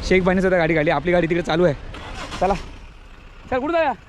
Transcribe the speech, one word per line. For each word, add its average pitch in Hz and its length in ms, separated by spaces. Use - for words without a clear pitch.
शेख 185 120
बाईने 185 200
सुद्धा 185 180
गाडी 165 160
काढली. 160 160
आपली 156 220
गाडी 175 140
तिकडे 175 160
चालू 165 220
आहे. 151 100
चला, 190 140
चल, 254 80
कुठं 294 140
जाऊया? 320 200